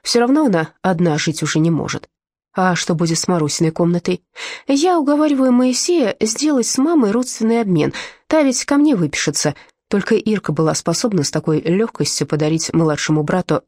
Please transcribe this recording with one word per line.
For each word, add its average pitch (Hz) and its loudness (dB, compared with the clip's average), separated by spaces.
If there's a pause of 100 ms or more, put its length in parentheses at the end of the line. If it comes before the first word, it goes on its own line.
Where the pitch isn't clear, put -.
всё - 0
равно 269 2
она 170 0
одна 175 2
жить - -4
уже 156 0
не 165 4
может. - -4 (460)
А 185 2
что 175 -2
будет 165 0
с - -4
Марусиной 160 0
комнатой? 175 0 (440)
Я 330 2
уговариваю 285 2
Моисея 254 2
сделать 254 0
с - -6
мамой 269 2
родственный 233 0
обмен. 160 0 (320)
Та 311 2
ведь 262 0
ко 285 0
мне 294 4
выпишется. 151 -2 (340)
Только 202 0
Ирка 208 -2
была 156 0
способна 170 -2
с - -6
такой 156 -2
лёгкостью 170 -2
подарить 156 -2
младшему 151 0
брату 165 -2